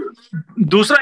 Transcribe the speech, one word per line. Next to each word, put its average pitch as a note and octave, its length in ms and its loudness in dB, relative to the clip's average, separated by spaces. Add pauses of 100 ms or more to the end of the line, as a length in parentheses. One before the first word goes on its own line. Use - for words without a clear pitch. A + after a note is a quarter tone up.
(600)
दूसरा, G#3 420 2